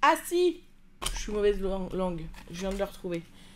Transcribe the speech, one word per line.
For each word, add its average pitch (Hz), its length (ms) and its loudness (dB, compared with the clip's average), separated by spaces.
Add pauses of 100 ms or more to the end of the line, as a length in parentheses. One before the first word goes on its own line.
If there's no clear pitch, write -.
Ah 311 140 8 (100)
si ! 349 360 2 (520)
Je - 60 -6
suis - 120 -6
mauvaise 208 280 4
lang-, 190 340 -2
langue. 175 320 -2 (260)
Je 170 100 -8
viens 190 100 -2
de 196 60 -4
le 196 80 0
retrouver. 175 380 -6 (320)